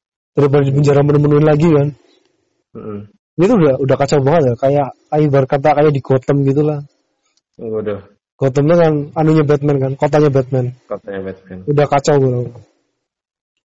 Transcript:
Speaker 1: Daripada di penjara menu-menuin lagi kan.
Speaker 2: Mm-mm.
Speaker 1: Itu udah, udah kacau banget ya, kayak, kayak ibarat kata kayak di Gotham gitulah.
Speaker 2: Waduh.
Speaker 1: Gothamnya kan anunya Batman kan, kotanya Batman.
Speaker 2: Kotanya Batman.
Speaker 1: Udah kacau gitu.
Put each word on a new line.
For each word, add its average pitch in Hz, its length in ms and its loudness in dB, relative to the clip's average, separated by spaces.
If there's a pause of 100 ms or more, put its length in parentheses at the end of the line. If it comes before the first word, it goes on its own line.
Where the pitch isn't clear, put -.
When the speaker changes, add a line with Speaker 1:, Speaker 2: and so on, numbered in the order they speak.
(320)
Speaker 1:
Daripada 143 320 2
di 139 80 -2
penjara 143 320 2
menu-menuin 147 400 2
lagi 151 240 2
kan. 147 200 2 (840)
Speaker 2:
Mm-mm. 107 260 -14 (380)
Speaker 1:
Itu 185 200 2
udah, 147 240 2
udah 131 200 0
kacau 143 240 0
banget 156 240 2
ya, 120 80 0
kayak, 143 320 0 (240)
kayak 151 160 0
ibarat 135 200 0
kata 147 280 -2
kayak 151 160 2
di 139 80 -4
Gotham 135 360 -2 (120)
gitulah. 147 320 -2 (800)
Speaker 2:
Waduh. 107 400 -8 (400)
Speaker 1:
Gothamnya 139 340 0
kan 165 180 4 (220)
anunya 156 320 2
Batman 143 320 0
kan, 131 160 -4
kotanya 147 380 0
Batman. 127 420 -2 (160)
Speaker 2:
Kotanya 101 300 -10 (100)
Batman. 92 280 -18 (100)
Speaker 1:
Udah 147 180 0
kacau 143 320 0
gitu. 127 220 0 (1400)